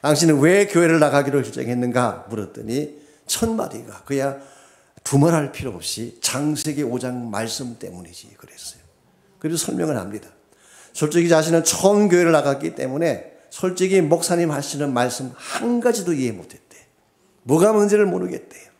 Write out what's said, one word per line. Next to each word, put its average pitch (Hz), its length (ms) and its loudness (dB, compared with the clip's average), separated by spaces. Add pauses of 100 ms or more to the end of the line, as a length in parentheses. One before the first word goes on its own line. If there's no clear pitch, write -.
"당신은 151 400 4
왜 190 260 6
교회를 170 320 4
나가기로 143 440 4
결정했는가?" 123 840 -2
물었더니 113 680 -8 (280)
첫 - 240 -4
마디가 120 540 -8
그야 139 340 -4 (680)
두말할 147 480 4
필요 127 180 -10
없이 107 500 -10
"창세기 147 640 -4
오 120 160 -4
장 123 320 -8
말씀 113 480 -8
때문이지." 90 580 -18
그랬어요. - 440 -20 (580)
그리고 160 160 -6
설명을 160 420 -4
합니다. 101 300 -10 (640)
솔직히 165 380 0
자신은 165 340 4
처음 202 460 4
교회를 175 240 4
나갔기 143 420 0
때문에 135 580 -4 (160)
솔직히 185 520 0
목사님 165 500 2
하시는 143 420 -4
말씀 123 420 -2
한 - 440 -4
가지도 220 340 0
이해 131 180 -2
못했대. - 440 -18 (680)
뭐가 165 280 4
뭔지를 208 360 4
모르겠대요. - 600 -8 (120)